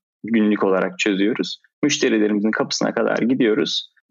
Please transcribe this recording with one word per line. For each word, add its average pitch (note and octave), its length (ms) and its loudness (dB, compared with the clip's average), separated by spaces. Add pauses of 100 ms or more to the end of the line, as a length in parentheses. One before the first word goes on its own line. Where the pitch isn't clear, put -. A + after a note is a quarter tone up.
(280)
günlük G#2+ 360 2
olarak F#2 360 0
çözüyoruz. G2+ 640 -2 (220)
Müşterilerimizin A2 680 0
kapısına A2+ 420 -2
kadar A2 240 0
gidiyoruz. A#2+ 720 0 (220)